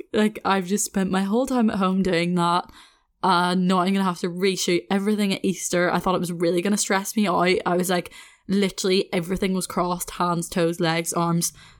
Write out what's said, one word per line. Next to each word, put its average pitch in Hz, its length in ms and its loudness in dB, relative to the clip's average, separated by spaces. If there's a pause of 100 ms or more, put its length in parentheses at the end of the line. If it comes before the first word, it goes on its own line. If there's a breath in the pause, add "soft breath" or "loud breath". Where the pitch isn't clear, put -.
(140)
Like, 214 300 0
I've 190 240 0
just 202 180 -2
spent 190 260 -2
my 190 120 0
whole 226 240 0
time 247 220 2
at - 80 -2
home 190 260 2
doing 175 320 0
that. 175 340 0 (540 loud breath)
Uh, 180 320 2
now 185 240 2
I'm 185 140 2
gonna 196 100 0
have 180 160 -2
to 185 100 -4
reshoot 180 640 0
everything 202 420 0
at - 120 -4
Easter." 180 460 0
I 180 80 0
thought 180 160 0
it - 40 0
was 175 120 -4
really 175 300 0
gonna 202 160 0
stress 196 380 -2
me 208 120 2
out. 180 380 2
I 180 120 2
was 180 120 0
like, 180 220 -2 (360 loud breath)
literally 190 680 0
everything 185 400 -2
was 180 140 -4
crossed. 175 440 -4
Hands, 175 380 -2
toes, 170 300 0
legs, 165 340 0
arms, 170 400 0 (260 loud breath)